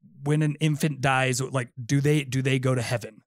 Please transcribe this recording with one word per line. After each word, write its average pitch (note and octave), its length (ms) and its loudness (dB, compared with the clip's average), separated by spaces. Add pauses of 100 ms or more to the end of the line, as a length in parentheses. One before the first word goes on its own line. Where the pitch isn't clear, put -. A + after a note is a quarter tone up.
(240)
when D3+ 180 2
an D3+ 180 0
infant D3+ 420 0
dies, C3 400 2
like, B2+ 280 -4 (160)
do C#3 160 2
they, D3 220 2
do C3 180 -2
they C3+ 180 0
go B2+ 140 0
to B2 80 0
heaven? A2 460 -6